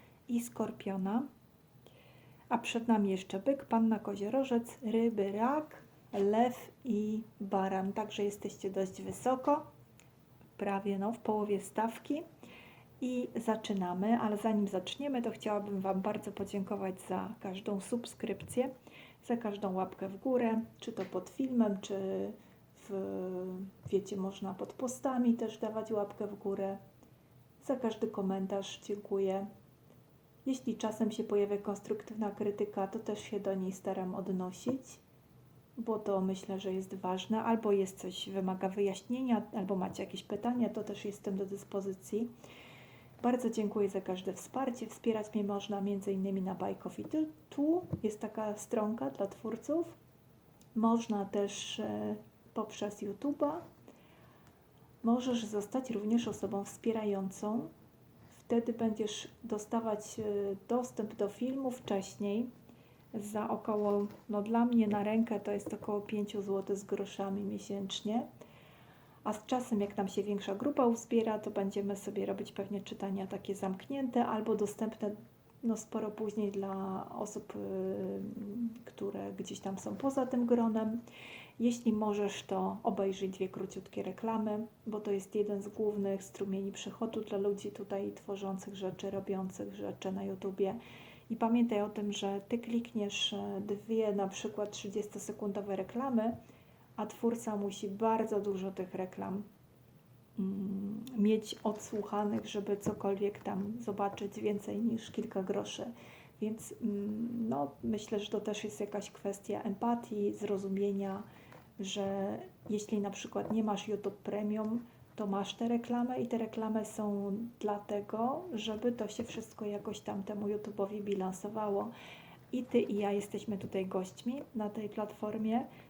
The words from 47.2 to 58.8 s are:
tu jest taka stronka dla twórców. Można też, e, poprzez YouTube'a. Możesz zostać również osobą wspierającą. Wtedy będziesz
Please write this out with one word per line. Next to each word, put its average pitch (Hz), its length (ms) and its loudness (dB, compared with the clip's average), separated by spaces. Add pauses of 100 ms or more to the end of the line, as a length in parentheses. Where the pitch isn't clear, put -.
tu 320 320 4 (220)
jest 208 160 0
taka 214 380 -2
stronka 226 520 0
dla 294 180 0
twórców. 285 640 -2 (800)
Można 226 500 4
też, 202 540 -2
e, 214 360 -2 (380)
poprzez 214 500 -4
YouTube'a. 285 480 0 (1500)
Możesz 240 420 2
zostać 214 460 -2
również 220 360 2
osobą 202 360 -2
wspierającą. 214 1080 -2 (680)
Wtedy 233 360 2
będziesz 220 540 -2 (160)